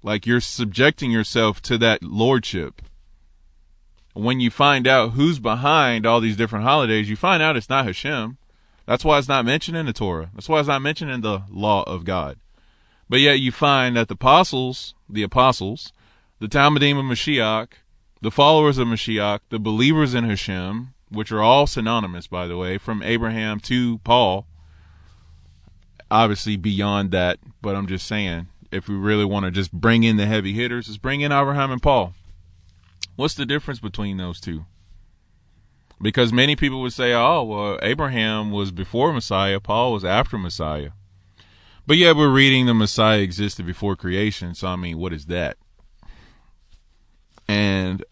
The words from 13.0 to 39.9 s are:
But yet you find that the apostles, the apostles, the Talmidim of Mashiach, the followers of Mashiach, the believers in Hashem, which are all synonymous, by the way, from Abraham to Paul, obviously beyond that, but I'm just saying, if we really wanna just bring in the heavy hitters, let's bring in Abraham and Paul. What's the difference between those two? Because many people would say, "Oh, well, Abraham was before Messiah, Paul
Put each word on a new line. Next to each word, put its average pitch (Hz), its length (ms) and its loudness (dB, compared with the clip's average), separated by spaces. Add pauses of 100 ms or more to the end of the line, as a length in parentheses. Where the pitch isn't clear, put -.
But 127 120 4
yet 143 200 6
you 127 120 -2
find 131 440 2
that 113 120 0
the - 60 -8
apostles, 131 800 2 (140)
the 104 140 -4
apostles, 120 680 0 (460)
the 107 100 -8
Talmidim 143 500 4
of 135 60 -4
Mashiach, 117 640 -2 (540)
the 110 80 -2
followers 147 480 6
of 120 100 0
Mashiach, 104 600 -2
the 113 100 -6
believers 127 560 2
in 120 100 0
Hashem, 104 680 -6 (160)
which 107 220 -8
are 107 100 0
all 135 240 8
synonymous, 107 600 -4
by 90 200 -8
the 87 100 -8
way, 90 220 -4
from 107 240 -8
Abraham 110 580 -4
to 120 380 -2
Paul, 104 480 2 (1600)
obviously 107 460 2
beyond 101 540 -2
that, 90 280 0 (240)
but 98 140 -4
I'm 98 100 -6
just 92 200 -8
saying, 90 420 -6 (220)
if 95 180 -8
we 104 60 -4
really 104 300 0
wanna 98 260 -2
just 92 220 -4
bring 113 320 4
in 113 120 4
the 101 100 2
heavy 104 260 -2
hitters, 120 360 -4
let's 107 100 -14
bring 139 220 -6
in 147 120 -2
Abraham 139 380 0
and 127 120 -6
Paul. 113 320 2 (1000)
What's 151 180 -2
the 143 120 -6
difference 139 340 -4
between 101 360 -8
those 90 240 -8
two? 82 260 -10 (1300)
Because 110 320 0
many 139 240 2
people 131 240 -2
would 123 120 -6
say, 123 200 0
"Oh, 131 300 2
well, 104 400 -4
Abraham 110 680 -2
was 101 200 -4
before 117 420 -2
Messiah, 98 480 -2
Paul 120 320 -2